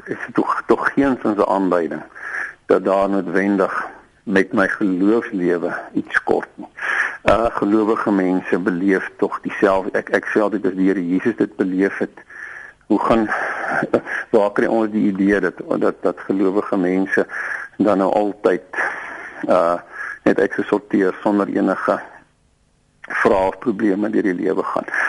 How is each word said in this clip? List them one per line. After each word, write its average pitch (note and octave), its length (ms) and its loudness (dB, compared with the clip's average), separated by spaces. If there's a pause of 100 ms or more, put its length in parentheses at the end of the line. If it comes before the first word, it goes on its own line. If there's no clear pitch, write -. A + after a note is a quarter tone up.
is - 220 -8
dit - 80 -12
tog, - 320 0
tog - 260 2
geensins B2 460 0
'n G2 100 2
aanduiding F2 540 0 (640)
dat F#2 180 4
daar G2 240 2
noodwendig F#2+ 800 0 (360)
met F#2+ 280 2
my F#2+ 160 2
geloofslewe F#2 1040 0 (220)
iets - 300 -2
kort - 300 0
nie. - 140 -16 (560)
Uh, G#2+ 260 2
gelowige G#2+ 600 0
mense F#2 480 0
beleef F#2+ 580 0
tog - 240 -2
dieselfde. F#2+ 580 0
Ek, G#2 120 -6
ek G2+ 160 0
sê - 140 0
altyd, G2+ 260 0
as F#2 80 -2
die F#2 140 2
Here F#2+ 200 2
Jesus F#2 280 0
dit - 200 -2
beleef F#2+ 420 0
het, - 140 -4 (760)
hoe G#2 120 4
gaan, A2+ 280 2 (520)
<laughs> - 520 -4
waar G2+ 200 4
kry A#2+ 140 0
ons A2+ 240 0
die G#2+ 220 2
idee G2 280 2
dat, F2+ 140 0 (260)
dat, G2 220 2
dat F#2 140 0 (100)
gelowige G2 500 0
mense F#2 500 0 (500)
dan G2+ 220 4
nou G2 160 2
altyd, G2+ 480 0 (880)
uh, F2 260 4 (500)
net G#2 160 2
uitgesorteer G2+ 840 0
sonder G2+ 260 2
enige G2+ 520 0 (1040)
vrae G2 460 0
of - 100 -6
probleme G#2 520 0
deur G#2+ 120 0
die F#2 120 0
lewe F2+ 280 -2
gaan? - 220 -2 (240)